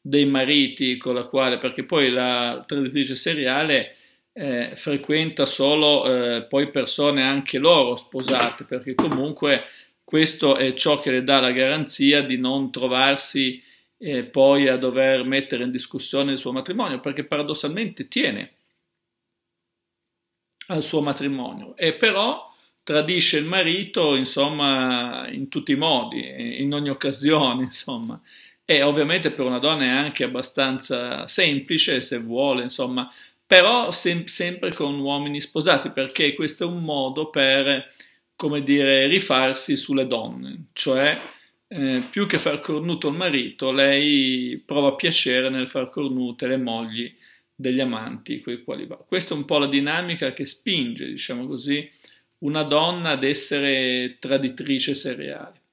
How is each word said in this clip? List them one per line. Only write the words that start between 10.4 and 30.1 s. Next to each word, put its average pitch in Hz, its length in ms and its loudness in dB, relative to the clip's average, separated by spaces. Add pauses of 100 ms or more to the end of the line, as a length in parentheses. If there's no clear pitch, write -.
è 131 180 2
ciò - 260 2
che 139 120 0
le 127 120 2
dà 135 160 6
la 127 120 4
garanzia 139 720 2
di 127 140 -2
non 131 340 -2
trovarsi, 131 920 0 (360)
eh, 139 260 -4
poi 139 460 6
a 127 80 2
dover 131 460 2
mettere 131 400 0
in 127 80 -2
discussione 135 600 -4
il 131 60 -2
suo 127 140 -6
matrimonio, 147 480 -4
perché 147 260 -6
paradossalmente 151 840 -6
tiene - 460 -4 (2250)
al 160 140 -2
suo 156 160 -2
matrimonio, 139 760 -4
e 160 160 0
però 220 520 0 (380)
tradisce 156 540 2
il 147 60 0
marito, 175 720 0
insomma, 127 1120 0
in 135 200 -8
tutti 143 240 -2
i - 20 4
modi, 127 840 -2
in 143 120 0
ogni 147 140 -2
occasione, 135 760 0
insomma. 117 580 -8 (420)
E 147 180 4
ovviamente 151 500 2
per - 120 -6
una 127 160 0
donna 147 240 2
è 127 60 2
anche 143 340 -2